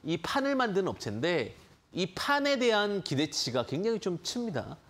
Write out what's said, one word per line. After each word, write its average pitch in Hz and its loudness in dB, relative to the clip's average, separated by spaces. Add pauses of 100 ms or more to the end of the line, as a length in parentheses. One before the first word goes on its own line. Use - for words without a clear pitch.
이 165 0
판을 277 0
만드는 196 2
업체인데 117 -2 (360)
이 - -2
판에 285 2
대한 208 2
기대치가 131 0
굉장히 202 -2
좀 180 -4
칩니다. 160 -6 (140)